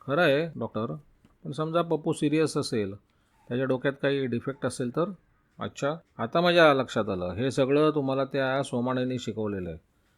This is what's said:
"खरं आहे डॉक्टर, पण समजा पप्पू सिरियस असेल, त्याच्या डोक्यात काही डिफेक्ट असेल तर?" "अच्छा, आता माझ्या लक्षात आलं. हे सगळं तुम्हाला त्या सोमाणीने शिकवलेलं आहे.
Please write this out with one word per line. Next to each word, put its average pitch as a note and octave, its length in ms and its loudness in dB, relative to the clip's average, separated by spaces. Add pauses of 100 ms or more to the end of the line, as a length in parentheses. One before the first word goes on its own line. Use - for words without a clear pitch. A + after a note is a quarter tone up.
"खरं C#3+ 140 0
आहे D3 380 0
डॉक्टर, A#2 360 -4 (500)
पण D#3 60 -10
समजा D#3+ 300 -2
पप्पू E3 320 0
सिरियस D3+ 440 2
असेल, G#2 380 -2 (520)
त्याच्या B2+ 180 -2
डोक्यात C3 360 0
काही C#3 240 0
डिफेक्ट A#2+ 400 -4
असेल B2 300 -4
तर?" F3+ 160 -2 (480)
"अच्छा, B2 340 -4 (240)
आता A#2 240 0
माझ्या E3+ 320 8
लक्षात A#2+ 360 0
आलं. F2+ 160 -2
हे G#2 260 -2
सगळं C#3+ 380 4
तुम्हाला C3+ 360 0
त्या C3+ 380 -2
सोमाणीने B2+ 560 -2
शिकवलेलं G#2 500 -4
आहे. D#2+ 80 -10 (400)